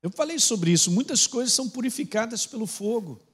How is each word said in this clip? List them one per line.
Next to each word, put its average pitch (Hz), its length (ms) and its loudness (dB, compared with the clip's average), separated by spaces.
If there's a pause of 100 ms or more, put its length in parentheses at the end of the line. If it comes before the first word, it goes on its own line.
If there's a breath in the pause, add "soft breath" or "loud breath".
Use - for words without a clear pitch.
Eu 170 80 -2
falei 311 300 -2
sobre 175 320 2
isso, 165 180 6
muitas 226 380 2
coisas 247 260 0
são 262 160 0
purificadas 233 760 -4
pelo 220 180 -6
fogo, 202 560 -4 (120)